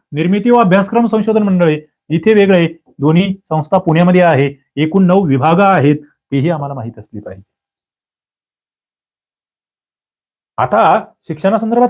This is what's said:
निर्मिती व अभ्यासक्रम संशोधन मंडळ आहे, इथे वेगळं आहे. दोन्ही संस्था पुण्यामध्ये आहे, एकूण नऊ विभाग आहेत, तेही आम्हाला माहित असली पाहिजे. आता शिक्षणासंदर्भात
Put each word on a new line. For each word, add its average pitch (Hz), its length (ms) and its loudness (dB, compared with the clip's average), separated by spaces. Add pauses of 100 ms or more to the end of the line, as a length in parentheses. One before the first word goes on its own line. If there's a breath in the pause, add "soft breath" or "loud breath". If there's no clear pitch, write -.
(120)
निर्मिती 185 380 -2
व 240 100 4
अभ्यासक्रम 196 460 0
संशोधन 214 380 -2
मंडळ 180 260 0
आहे, 151 120 -2 (280)
इथे 160 240 0
वेगळं 202 220 2
आहे. 170 120 2 (320)
दोन्ही 180 380 0 (120)
संस्था 156 280 -2
पुण्यामध्ये 180 440 2
आहे, 143 540 0
एकूण 160 280 0
नऊ 185 220 2
विभाग 147 340 0
आहेत, 156 360 2 (360 loud breath)
तेही 139 180 -2
आम्हाला 143 240 -6
माहित 117 260 -12
असली 104 200 -16
पाहिजे. 98 240 -18 (3250)
आता 190 480 0 (160)
शिक्षणासंदर्भात 220 680 -2